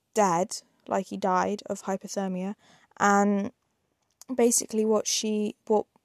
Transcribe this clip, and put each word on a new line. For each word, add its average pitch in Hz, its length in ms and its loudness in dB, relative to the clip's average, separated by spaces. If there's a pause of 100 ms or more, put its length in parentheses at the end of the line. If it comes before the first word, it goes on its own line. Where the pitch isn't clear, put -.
(120)
dead, 190 480 2 (280)
like, 196 180 -2
he 202 100 -10
died 190 500 0
of 202 160 -6
hypothermia, 190 720 -6 (440)
and 202 540 2 (840)
basically 233 520 0
what 220 200 0
she, 214 480 -2 (120)
what 214 180 2 (200)